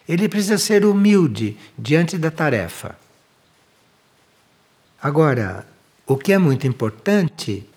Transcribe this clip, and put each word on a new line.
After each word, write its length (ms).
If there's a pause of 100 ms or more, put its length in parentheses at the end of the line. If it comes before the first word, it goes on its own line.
Ele 180
precisa 300
ser 260
humilde 760 (200)
diante 400
da 140
tarefa. 680 (2000)
Agora, 640 (400)
o 120
que 160
é 40
muito 300
importante 1000 (120)